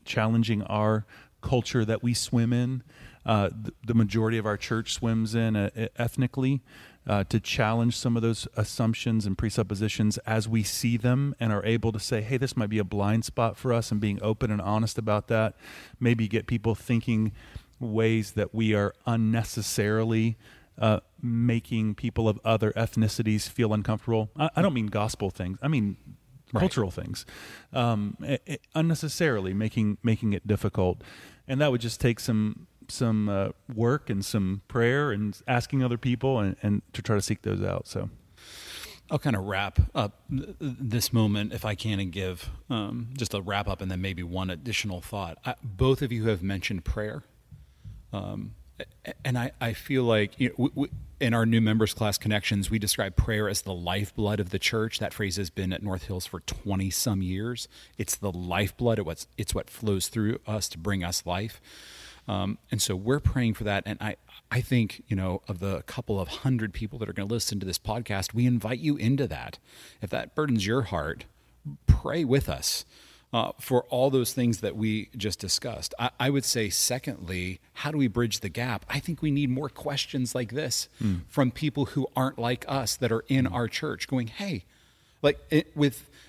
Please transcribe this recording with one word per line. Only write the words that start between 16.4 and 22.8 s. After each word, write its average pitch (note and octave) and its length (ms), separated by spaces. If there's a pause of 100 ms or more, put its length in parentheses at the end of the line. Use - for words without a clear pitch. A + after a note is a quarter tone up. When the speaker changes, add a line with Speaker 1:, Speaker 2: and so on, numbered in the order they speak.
Speaker 1:
people A2+ 300
thinking A2+ 560 (480)
ways A2+ 520
that G#2 220
we A2 180
are G2+ 220 (100)
unnecessarily, A2+ 1300 (420)
uh, A2 220 (200)
making A#2 760
people A2+ 320
of G#2 160
other A2 320
ethnicities A2 720